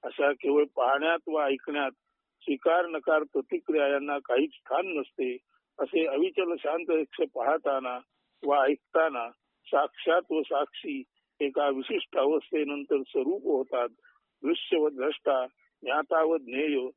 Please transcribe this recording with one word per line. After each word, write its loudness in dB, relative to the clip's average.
अशा 0
केवळ 2
पाहण्यात 2
व -2
ऐकण्यात -2
स्वीकार 2
नकार 0
प्रतिक्रिया -2
यांना 0
काहीच 0
स्थान -4
नसते. -6
असे 0
अविचल 0
शांत -4
दक्ष 0
पाहताना 0
व 2
ऐकताना 2
साक्षात 2
व 0
साक्षी -4
एका 0
विशिष्ट -4
अवस्थेनंतर 0
स्वरूप -2
होतात. -2
दृश्य 0
व 2
द्रष्टा, -2
ज्ञाता 0
व 2
ज्ञेय -2